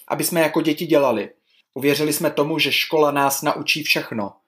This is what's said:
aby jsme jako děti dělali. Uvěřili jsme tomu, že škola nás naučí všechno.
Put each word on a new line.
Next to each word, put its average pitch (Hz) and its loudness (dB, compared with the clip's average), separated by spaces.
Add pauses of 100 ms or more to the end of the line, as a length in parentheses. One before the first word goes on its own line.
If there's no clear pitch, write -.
aby 151 -4
jsme 170 0
jako 156 2
děti 156 0
dělali. 131 2 (440)
Uvěřili 143 0
jsme 156 0
tomu, 156 -2
že 139 0
škola 151 2
nás 139 0
naučí 147 -2
všechno. 113 -4 (160)